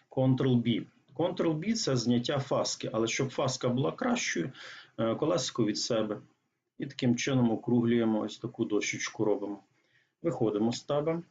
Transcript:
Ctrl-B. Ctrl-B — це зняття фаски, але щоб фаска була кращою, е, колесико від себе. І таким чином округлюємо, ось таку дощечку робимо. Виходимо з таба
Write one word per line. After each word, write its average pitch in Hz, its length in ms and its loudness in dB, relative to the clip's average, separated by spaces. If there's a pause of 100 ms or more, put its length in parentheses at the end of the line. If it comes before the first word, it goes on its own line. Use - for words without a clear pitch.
Ctrl-B. 127 760 2 (300)
Ctrl-B — 175 580 0
це 139 240 0
зняття 123 420 0
фаски, - 540 -2
але 113 140 0
щоб 127 220 -2
фаска 135 400 -2
була 139 220 0
кращою, 175 600 -2 (460)
е, 113 180 0
колесико 151 500 0
від 104 120 0
себе. 107 440 -2 (560)
І 151 80 -6
таким 123 300 2
чином 123 360 2
округлюємо, 117 680 2
ось 107 180 -4
таку - 280 -4
дощечку 107 600 -2
робимо. 101 340 0 (640)
Виходимо 113 480 2
з - 120 -8
таба 160 480 -2